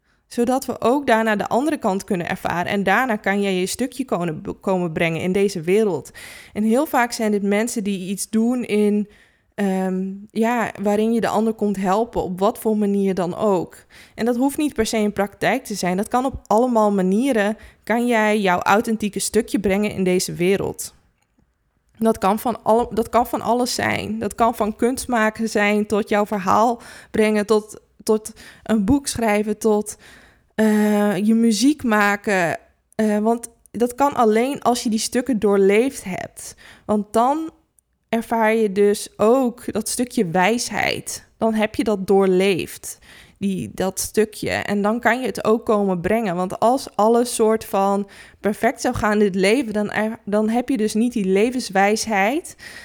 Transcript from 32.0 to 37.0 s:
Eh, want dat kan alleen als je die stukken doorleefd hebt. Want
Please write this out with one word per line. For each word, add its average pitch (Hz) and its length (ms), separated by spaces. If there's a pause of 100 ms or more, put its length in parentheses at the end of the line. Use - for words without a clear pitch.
Eh, 214 220
want 233 320 (220)
dat 240 240
kan 285 180
alleen 240 480
als 247 220
je 240 60
die 214 100
stukken 247 400
doorleefd 202 640
hebt. - 520 (300)
Want 208 280